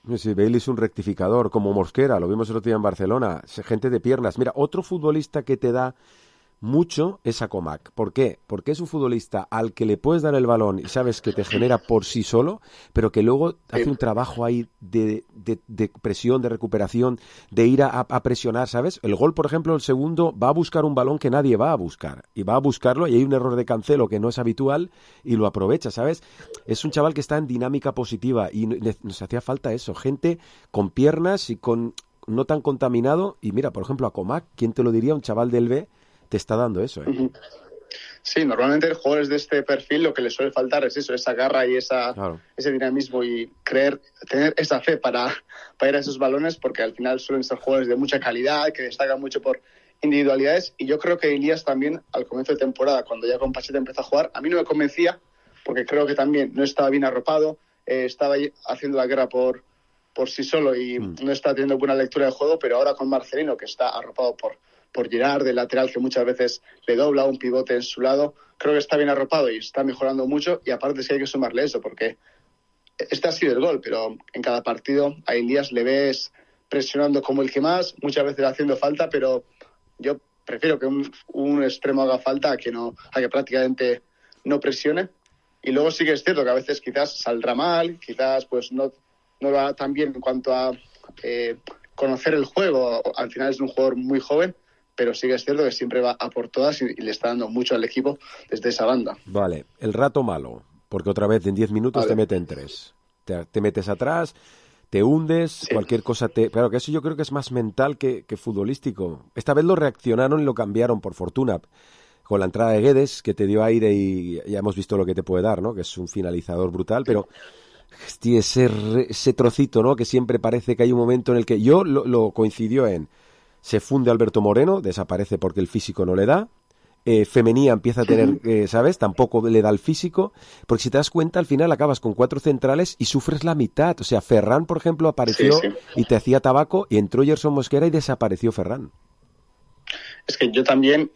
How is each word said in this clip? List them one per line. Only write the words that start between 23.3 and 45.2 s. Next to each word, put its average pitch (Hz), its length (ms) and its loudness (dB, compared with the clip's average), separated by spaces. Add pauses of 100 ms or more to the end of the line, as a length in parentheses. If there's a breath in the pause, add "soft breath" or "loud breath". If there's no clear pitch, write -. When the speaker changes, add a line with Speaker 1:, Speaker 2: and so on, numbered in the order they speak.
Speaker 1:
error 127 240 0
de 120 80 0
Cancelo 113 420 2
que 101 140 -2
no 113 80 0
es 120 100 -4
habitual, 135 540 0 (320 soft breath)
y 123 100 0
lo 107 120 4
aprovecha, 101 440 0
¿sabes? 139 320 -2 (420 loud breath)
Es 113 200 -4
un 156 80 -4
chaval 151 200 2
que 147 100 -4
está 151 160 -2
en 156 100 -4
dinámica 127 420 -2
positiva, 117 600 -2
y 110 160 -2
ne-, 110 340 -2
nos 98 180 -12
hacía 113 200 -6
falta 127 320 -6
eso, 113 240 -8
gente 165 420 -2 (320 soft breath)
con 101 200 -2
piernas 156 600 2
y 113 60 -6
con 117 380 -2 (340)
no 117 160 0
tan 156 160 0
contaminado, 135 800 0
y 107 100 -6
mira, 117 220 -2
por 98 100 -8
ejemplo, 127 240 -4
a 101 60 -4
Comac, 113 320 -6 (100)
¿quién 113 180 -2
te 123 120 0
lo 117 80 2
diría? 113 200 2
Un 156 100 -2
chaval 117 280 -2
del 120 180 2
B 143 200 -2 (400 soft breath)
te 107 100 -2
está 110 180 -4
dando 110 260 0
eso, - 200 -8
¿eh? - 80 -6
Speaker 2:
Ujú. 131 200 -2 (920 loud breath)
Sí, 160 240 0
normalmente 139 480 2
jugadores 147 340 0
de 147 80 0
este 147 260 0
perfil 143 420 0
lo 151 100 2
que 127 80 -4
les 117 100 -2
suele 135 180 -2
faltar 135 360 0
es 123 100 -4
eso, 139 160 -6
esa 123 220 -2
garra 127 320 0
y 127 100 2
esa, 123 380 -2
Speaker 1:
Claro. 90 260 -6 (160)
Speaker 2:
ese 139 160 -2
dinamismo 131 500 -2
y 117 280 -4 (140)
creer, 139 360 0 (300)
tener 143 260 2
esa 151 240 0
fe 160 160 0
para, 123 380 -2 (420 loud breath)